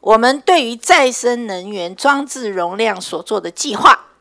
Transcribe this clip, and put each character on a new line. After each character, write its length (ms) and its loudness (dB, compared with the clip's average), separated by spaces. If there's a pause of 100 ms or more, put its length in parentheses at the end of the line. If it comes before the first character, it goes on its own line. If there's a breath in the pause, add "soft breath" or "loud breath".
我 160 6
们 240 2
对 240 2
于 100 -8
再 360 2
生 340 -4
能 240 -10
源 260 -8
装 300 0
置 240 -8
容 260 -4
量 240 -2
所 220 -10
做 180 -4
的 120 -10
计 240 -8
划。 320 4 (140)